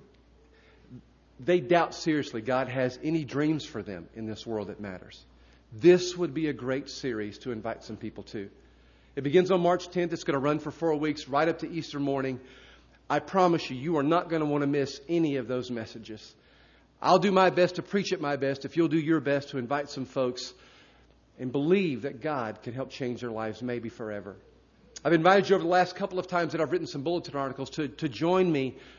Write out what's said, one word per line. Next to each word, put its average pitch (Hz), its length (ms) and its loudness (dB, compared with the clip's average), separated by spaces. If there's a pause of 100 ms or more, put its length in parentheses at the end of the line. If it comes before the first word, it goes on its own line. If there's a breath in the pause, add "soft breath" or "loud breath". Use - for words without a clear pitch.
(1400 soft breath)
they 175 220 2
doubt 165 340 2
seriously 143 460 -2
God 127 280 0
has 127 340 -2
any 160 220 -2
dreams 143 420 0
for 107 160 -8
them 90 320 -12
in 113 120 -10
this 107 200 -10
world 107 220 -4
that 98 120 -12
matters, 98 420 -12 (500 soft breath)
this 175 440 6
would 170 160 -4
be 156 160 -2
a 143 40 -2
great 131 360 -4
series 107 500 -6
to 127 140 -8
invite 113 320 -8
some 110 120 -12
people 107 280 -12
to. 101 240 -10 (640 soft breath)
It 135 80 -6
begins 175 280 4
on 185 100 4
March 175 280 2
tenth. 175 240 -2
It's 165 120 -6
gonna 143 140 0
run 147 200 2
for 151 120 -8
four 160 260 0
weeks, 147 320 -4
right 147 200 2
up 165 120 -2
to 160 100 -8
Easter 156 280 -8
morning. 135 420 -2 (720 loud breath)
I 147 80 2
promise 175 500 2
you, 131 80 -6
you 151 220 -2
are 139 40 2
not 170 260 2
gonna 156 180 0
wanna 143 200 2
miss 139 420 0
any 165 280 2
of 117 120 -4
those 123 220 -4
messages. 110 640 -10 (680 soft breath)
I'll 175 160 6
do 190 140 4
my 185 180 6
best 175 260 4
to 165 60 -4
preach 196 300 -2
it 175 80 0
my 143 160 0
best 135 280 -2
if 131 120 -10
you'll 165 120 4
do 160 100 2
your 160 220 2
best 139 300 0
to 143 80 -6
invite 139 320 -4
some 131 160 -6
folks 127 480 -4 (840 soft breath)
and 127 140 -6
believe 147 500 2
that 135 200 -6
God 123 400 -4
can 123 100 -8
help 127 180 -6
change 123 300 -6
their 120 100 -6
lives, 110 320 -6
maybe 120 280 -4
forever. 104 460 -10 (720)
I've 156 60 4
invited 185 360 6
you 190 60 6
over 170 80 4
the 165 80 0
last 180 240 4
couple 190 240 -6
of 175 80 -4
times 170 240 -2
that 160 100 -2
I've 151 120 0
written 170 160 -2
some 143 140 -6
bulletin 156 340 -4
articles 135 340 -4
to, 156 160 -4
to 156 220 -4
join 170 420 4
me 135 240 0 (240 loud breath)